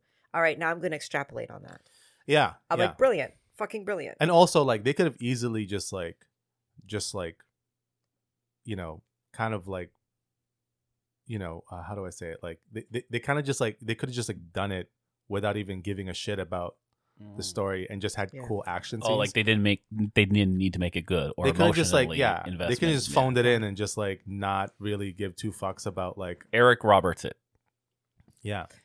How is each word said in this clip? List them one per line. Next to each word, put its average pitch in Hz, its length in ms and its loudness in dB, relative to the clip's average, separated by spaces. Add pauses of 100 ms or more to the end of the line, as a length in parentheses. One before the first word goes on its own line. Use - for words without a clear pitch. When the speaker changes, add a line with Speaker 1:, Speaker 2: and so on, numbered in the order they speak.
(320)
Speaker 1:
All 165 80 0
right, 160 160 2
now 165 140 -2
I'm 170 100 -4
gonna 165 140 -4
extrapolate 139 560 -6
on - 140 -18
that." - 160 -20 (480)
Speaker 2:
Yeah, 143 240 4 (180)
Speaker 1:
I'm 165 80 -2
Speaker 2:
yeah. - 80 2
Speaker 1:
like, 80 120 -6
"Brilliant. 208 360 2 (220)
Fucking 214 280 -8
brilliant." 185 360 -8
Speaker 2:
And 156 100 2
also, 170 320 8
like, 113 220 2
they 139 100 2
could 180 120 2
have 139 140 -4
easily 120 460 -2
just, 95 260 -6
like, 87 320 -8 (600)
just, - 280 -8
like, 87 280 -8 (1200)
you 110 120 -8
know, 82 260 -10 (300)
kind 113 220 -4
of, 92 120 -8
like, 92 240 -10 (1400)
you 113 120 -6
know, 85 320 -10
uh, 87 120 -14
how 90 120 -12
do 98 120 -8
I 90 40 -10
say 87 180 -12
it? 82 140 -10
Like, 85 160 -10 (140)
they, 110 180 -10
they, 120 200 -6
they 117 100 -2
kinda 143 220 -2
just, 139 180 -2
like, 110 200 -2
they 113 140 -4
could've 131 200 -8
just, 120 140 -4
like, 87 240 -10
done 98 200 -2
it 92 180 -6 (380)
without 101 280 -2
even 95 260 -6
giving 95 260 -6
a 90 60 -6
shit 101 240 -6
about 87 380 -6 (420)
the 104 240 -14
Speaker 3:
Mm. - 20 -8
Speaker 2:
story 98 460 -4
and 101 100 -10
just 98 140 -4
had 98 180 -6
Speaker 1:
Yeah. 135 140 -16
Speaker 2:
cool 107 200 -6
action 90 360 -8
Speaker 3:
Oh, 110 140 4
like, 104 120 2
Speaker 2:
scenes. - 60 -10
Speaker 3:
they 113 80 4
didn't 107 220 4
make, 101 260 2
they 107 340 4
didn't 98 320 4
need 92 180 2
to 87 40 -8
make 87 160 0
it 82 100 -4
good 80 320 0
or - 100 0
Speaker 2:
They - 60 4
could've 95 220 4
just, 160 180 2
like, 143 140 6
Speaker 3:
emotionally 160 140 -4
Speaker 2:
yeah, 95 240 2
they 90 80 -8
Speaker 3:
investment. 90 280 -2
Speaker 2:
could've 165 140 2
just 123 140 -2
Speaker 3:
Yeah. 135 80 -2
Speaker 2:
phoned 131 220 4
it 120 80 6
in 117 180 4
and 98 120 -4
just, 101 200 -4
like, 98 300 -4
not 98 520 -4
really 101 340 -4
give 92 220 -8
two 107 160 -8
fucks 95 340 -8
about, 92 320 -6
like 90 360 -10
Speaker 3:
Eric 120 320 6
Roberts 92 400 6
it. - 120 -8 (1080)
Speaker 2:
Yeah. 101 240 -6 (180)